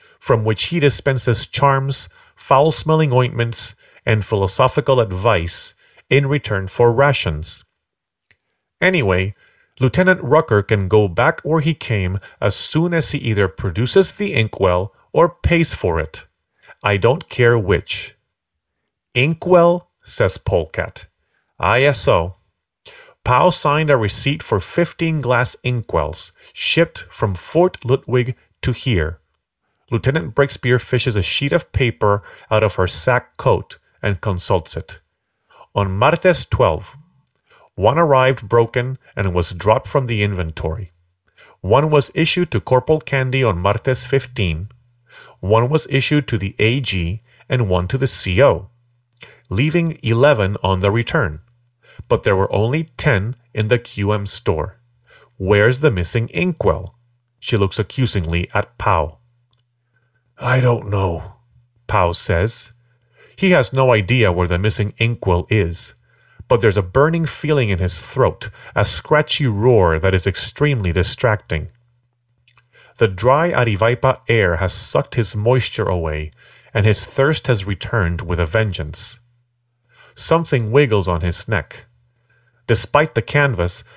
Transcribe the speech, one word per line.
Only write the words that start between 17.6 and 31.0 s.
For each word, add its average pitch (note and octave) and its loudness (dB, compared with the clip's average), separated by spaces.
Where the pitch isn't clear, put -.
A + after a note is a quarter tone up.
"Inkwell?" E3+ 2
says - -2
Polecat. E2+ -4
"Ah, G2+ 2
yes, C3+ 2
so." F#2 0
Pow C3 4
signed D#3 0
a C#3 4
receipt C3 -2
for G2+ -2
fifteen D#3+ -4
glass B2 0
inkwells, F2 -4
shipped - -2
from G2+ -2
Fort - 0
Ludwig B2 -2
to B2+ -2
here. E2 -2
Lieutenant C3 -2
Breakspear B2+ 2
fishes A#2 -2